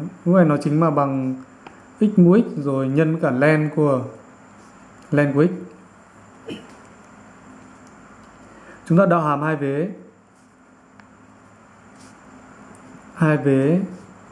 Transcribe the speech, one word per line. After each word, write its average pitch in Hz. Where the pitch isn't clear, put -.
lúc 175
này 180
nó 147
chính 147
là 165
bằng 135
x 220
mũ 180
x 165
rồi 135
nhân 156
với 165
cả 147
len 151
của, 139
len 143
của 147
x. 185
Chúng 165
ta 196
đạo 170
hàm 147
hai 156
vế. 143
Hai 151
vế 139